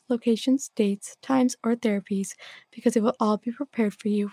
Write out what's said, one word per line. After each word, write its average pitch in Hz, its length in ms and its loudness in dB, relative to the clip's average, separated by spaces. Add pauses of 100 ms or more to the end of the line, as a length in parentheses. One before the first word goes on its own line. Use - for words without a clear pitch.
locations, 240 680 0
dates, 202 460 -2
times, 254 420 2
or 233 120 0
therapies, 202 600 -2 (340)
because - 280 0
it 220 40 2
will 220 180 2
all 214 180 2
be 240 140 -8
prepared 233 440 -4
for - 140 -4
you 208 240 0